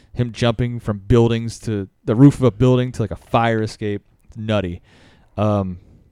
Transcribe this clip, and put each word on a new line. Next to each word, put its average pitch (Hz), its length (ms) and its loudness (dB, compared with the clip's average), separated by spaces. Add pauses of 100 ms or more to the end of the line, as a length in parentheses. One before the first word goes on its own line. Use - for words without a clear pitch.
(140)
him 123 180 -4
jumping 120 480 -4
from 104 200 -6
buildings 117 600 2
to 101 300 -6 (160)
the 113 100 0
roof 139 200 8
of 131 80 -2
a 120 80 4
building 127 420 0
to, - 80 -8
like, 104 100 -4
a - 60 -10
fire 117 460 0
escape. 104 400 -8 (240)
It's - 100 -20
nutty. 104 440 -4 (560)
Um, 101 420 -2 (320)